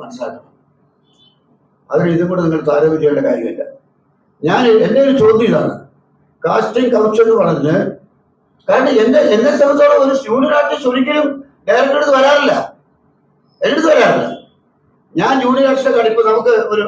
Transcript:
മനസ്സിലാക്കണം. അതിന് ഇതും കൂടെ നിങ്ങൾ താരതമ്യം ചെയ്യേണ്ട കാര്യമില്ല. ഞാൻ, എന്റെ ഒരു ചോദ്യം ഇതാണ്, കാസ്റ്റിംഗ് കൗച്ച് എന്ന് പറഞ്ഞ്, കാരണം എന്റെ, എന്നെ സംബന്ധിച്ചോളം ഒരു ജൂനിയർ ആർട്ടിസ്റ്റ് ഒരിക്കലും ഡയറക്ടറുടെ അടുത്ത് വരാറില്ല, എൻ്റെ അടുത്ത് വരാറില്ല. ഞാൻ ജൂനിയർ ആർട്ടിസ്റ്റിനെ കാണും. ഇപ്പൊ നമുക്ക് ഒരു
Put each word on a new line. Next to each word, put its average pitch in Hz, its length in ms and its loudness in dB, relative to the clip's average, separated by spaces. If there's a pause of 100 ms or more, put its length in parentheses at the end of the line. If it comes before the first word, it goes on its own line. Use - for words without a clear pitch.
മനസ്സിലാക്കണം. - 500 -16 (1400)
അതിന് 170 240 0
ഇതും 175 140 -2
കൂടെ 175 160 -2
നിങ്ങൾ 160 140 -2 (100)
താരതമ്യം 151 320 0
ചെയ്യേണ്ട 143 260 0
കാര്യമില്ല. 117 360 -6 (840)
ഞാൻ, 220 140 0 (240)
എന്റെ 269 180 0
ഒരു 269 160 2
ചോദ്യം 220 280 4
ഇതാണ്, 156 260 -2 (720)
കാസ്റ്റിംഗ് 226 480 -2
കൗച്ച് 214 300 0
എന്ന് 226 180 2
പറഞ്ഞ്, 156 340 0 (920)
കാരണം 262 240 2 (100)
എന്റെ, 262 180 2 (140)
എന്നെ 240 160 2 (100)
സംബന്ധിച്ചോളം 285 440 4
ഒരു 269 100 0 (120)
ജൂനിയർ 269 320 0
ആർട്ടിസ്റ്റ് 277 320 -2
ഒരിക്കലും 285 360 -2 (420)
ഡയറക്ടറുടെ 269 320 0
അടുത്ത് 285 160 2
വരാറില്ല, 277 360 2 (1080)
എൻ്റെ 233 120 -2
അടുത്ത് 311 180 0
വരാറില്ല. - 340 2 (960)
ഞാൻ 233 120 0 (120)
ജൂനിയർ 269 240 2
ആർട്ടിസ്റ്റിനെ 262 280 -2
കാണും. 220 160 0
ഇപ്പൊ 226 180 0
നമുക്ക് 226 240 0 (180)
ഒരു 214 140 -2